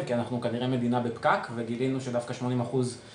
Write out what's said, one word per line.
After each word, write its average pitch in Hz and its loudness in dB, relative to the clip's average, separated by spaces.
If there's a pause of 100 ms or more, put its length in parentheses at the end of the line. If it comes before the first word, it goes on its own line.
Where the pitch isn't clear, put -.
כי 123 2
אנחנו 120 0
כנראה 120 0
מדינה 123 2
בפקק, 151 2
וגילינו 120 0
שדווקא 123 -2
שמונים 123 0
אחוז, 120 0 (160)